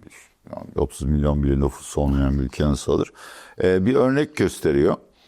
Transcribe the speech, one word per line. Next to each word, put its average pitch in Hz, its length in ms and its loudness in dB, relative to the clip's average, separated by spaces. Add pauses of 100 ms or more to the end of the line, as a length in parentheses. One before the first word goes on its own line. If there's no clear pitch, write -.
(760)
otuz - 260 -4
milyon 73 420 0
bile 69 160 2
nüfusu - 420 -4
olmayan 69 380 0
bir 67 40 -2
ülke 65 200 -4
nasıl 71 280 0
alır? - 200 -2 (520)
Ee, 92 220 2
bir 127 100 2
örnek 135 400 0
gösteriyor. 80 600 2 (320)